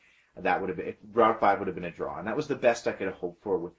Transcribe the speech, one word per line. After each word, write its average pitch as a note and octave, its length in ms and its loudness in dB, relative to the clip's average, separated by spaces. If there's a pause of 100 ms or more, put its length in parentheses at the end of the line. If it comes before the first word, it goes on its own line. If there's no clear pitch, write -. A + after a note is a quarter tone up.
(380)
that F#2 220 2
would F#2 100 -4
have F2 80 -4
been, F2 100 -6
if G2+ 80 -8 (160)
round A2 280 6
five G2+ 200 4
would G2 80 -4
have E2+ 80 -4
been F2 100 -6
a E2+ 60 -6
draw, D2 260 -8
and F2 100 -8
that A#2 80 -4
was D3 120 -4
the C3+ 80 -2
best B2 320 2
I G#2+ 60 0
could G2 140 -4
have F#2 100 -6
hoped - 260 -8
for F#2+ 140 0
with E2+ 220 -6